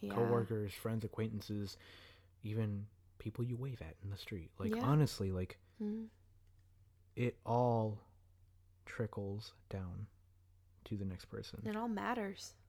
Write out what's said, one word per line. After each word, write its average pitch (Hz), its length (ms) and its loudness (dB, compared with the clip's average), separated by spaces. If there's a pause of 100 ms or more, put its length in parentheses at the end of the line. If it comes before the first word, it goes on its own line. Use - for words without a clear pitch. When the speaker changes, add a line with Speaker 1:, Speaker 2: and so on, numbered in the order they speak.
Speaker 1:
Yeah. 101 140 -2
Speaker 2:
coworkers, 113 580 4
friends, 113 320 -2
acquaintances, 104 720 -2 (640)
even 104 440 0 (320)
people 117 240 -4
you 120 140 0
wave 127 240 -6
at - 220 -10
in 98 60 -6
the 101 80 -6
street. 92 420 -8
Like, 107 160 2
Speaker 1:
Yeah. 240 80 0
Speaker 2:
honestly, 127 480 6
like, 92 280 -2 (220)
Speaker 1:
Mm-hmm. 220 240 -2 (1120)
Speaker 2:
it 120 300 0
all 117 540 4 (840)
trickles 104 680 -4 (160)
down 92 380 -6 (760)
to 107 120 -4
the 98 80 -2
next 92 200 -4
person. 107 400 -8
Speaker 1:
It 208 100 0
all 233 120 0
matters. 202 640 -2 (160)